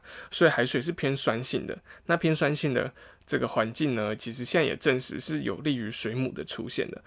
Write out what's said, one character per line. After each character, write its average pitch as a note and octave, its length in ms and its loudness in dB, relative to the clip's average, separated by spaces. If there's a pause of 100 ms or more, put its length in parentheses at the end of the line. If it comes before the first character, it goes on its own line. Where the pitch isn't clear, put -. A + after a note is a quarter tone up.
(300)
所 - 160 6
以 D#3 40 8
海 B2 140 2
水 B2+ 160 0
是 D#3 120 -2
偏 C#3 240 0
酸 A#2 260 0
性 - 240 0
的。 - 100 -6 (280)
那 E3+ 120 2
偏 E3 160 4
酸 D3+ 220 2
性 D3 180 0
的 A#2+ 200 0 (340)
这 C3+ 120 0
个 B2 100 0
环 A2+ 240 0
境 C#3+ 220 0
呢， G#2+ 200 0
其 A2+ 160 -6
实 A#2 140 -4
现 E3+ 160 4
在 D#3+ 60 4
也 - 100 0
证 B2+ 240 2
实 - 180 -4
是 D3+ 240 -2
有 B2+ 140 -2
利 D3 180 -2
于 A2 160 -4
水 A2+ 240 -4
母 C3 180 -2
的 D#2 120 -8
出 - 240 -6
现 - 220 -2
的。 - 160 -12